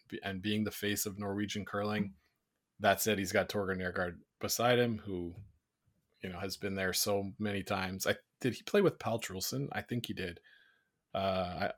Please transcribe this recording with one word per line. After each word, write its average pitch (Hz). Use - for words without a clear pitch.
be-, -
and 95
being 107
the 101
face 104
of 101
Norwegian 101
curling. 104
That 101
said, 107
he's 95
got 95
Torger 95
Nergard 92
beside 120
him, 117
who, 87
you 95
know, 87
has 95
been 98
there 95
so 101
many 101
times. 92
I, -
did 123
he -
play -
with 165
Pal 113
Trulson? 120
I 104
think 120
he 107
did. 92
Uh, 92